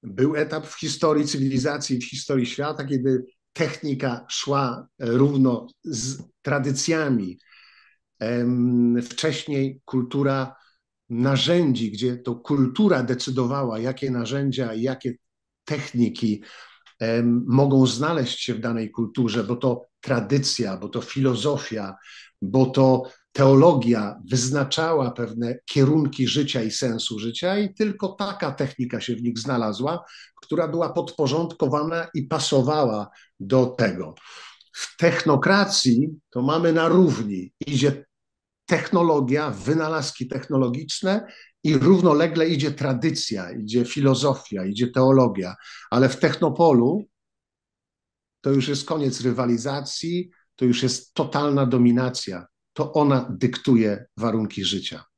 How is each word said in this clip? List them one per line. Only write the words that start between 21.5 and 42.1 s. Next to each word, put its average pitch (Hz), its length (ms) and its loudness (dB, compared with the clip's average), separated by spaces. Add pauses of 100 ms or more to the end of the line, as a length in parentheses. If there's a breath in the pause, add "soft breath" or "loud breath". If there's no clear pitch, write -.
bo 131 240 2
to 131 360 4 (340 loud breath)
teologia 135 840 6 (100)
wyznaczała 139 800 0
pewne 117 540 -6
kierunki 135 640 2
życia 139 340 -2
i 110 80 -4
sensu 113 480 -4
życia 143 400 -4
i 202 160 -2
tylko 208 340 -4
taka 190 440 -6
technika 127 480 -4
się 117 160 -6
w 117 60 -10
nich 117 160 -4
znalazła, 123 680 -4 (380 loud breath)
która 160 260 -2
była 160 240 -2
podporządkowana 160 1200 -2
i 160 80 -4
pasowała 135 880 0 (320 soft breath)
do 123 260 2
tego. 92 480 -2 (580 loud breath)
W - 240 -12
technokracji 160 1120 2 (220)
to 123 120 -4
mamy 165 300 2
na 165 160 2
równi. 117 640 2 (140)
Idzie 143 380 0 (640)
technologia, 151 840 0
wynalazki 143 800 -4
technologiczne 143 1000 -2 (380 loud breath)
i 151 100 4
równolegle 160 760 4